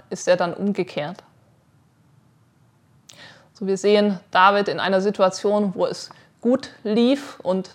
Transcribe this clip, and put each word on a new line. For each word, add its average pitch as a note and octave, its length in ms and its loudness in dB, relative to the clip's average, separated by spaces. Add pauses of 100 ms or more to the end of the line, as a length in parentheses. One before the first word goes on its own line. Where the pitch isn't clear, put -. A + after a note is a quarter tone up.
ist - 200 -4
er F3+ 80 4
dann E3+ 160 -2
umgekehrt. F#3 720 -6 (2250)
So, G3 140 -10
wir F#3+ 100 -2
sehen G#3 420 2 (120)
David G3 380 4
in D#3 100 -4
einer F#3+ 220 0
Situation, G3+ 720 0
wo F#3 100 -2
es - 240 -6 (300)
gut B3+ 300 -2 (140)
lief A#3+ 580 0
und F#3 340 -4